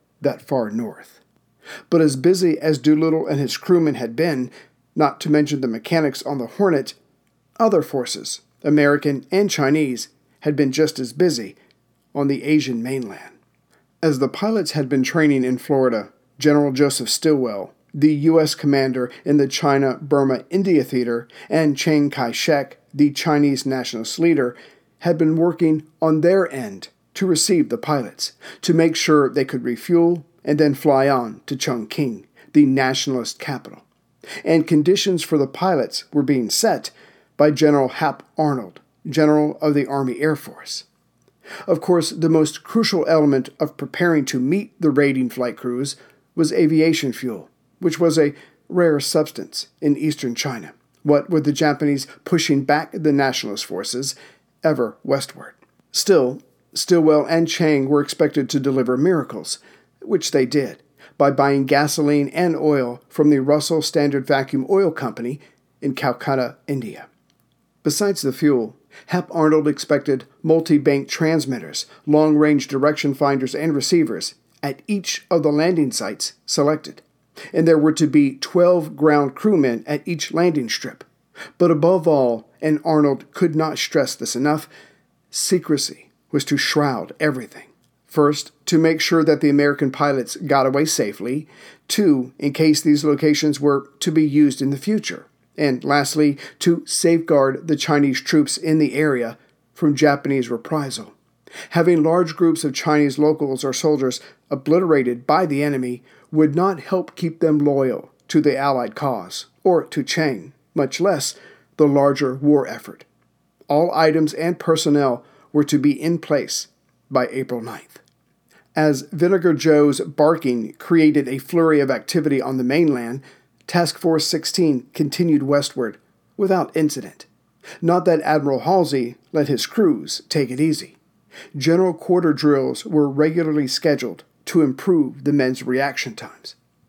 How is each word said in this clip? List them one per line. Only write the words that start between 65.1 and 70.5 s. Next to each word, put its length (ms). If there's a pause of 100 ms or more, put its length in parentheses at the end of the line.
in 120
Calcutta, 640 (140)
India. 380 (760)
Besides 380
the 100
fuel, 460 (300)
Hap 240
Arnold 360
expected 580 (180)
multi-bank 640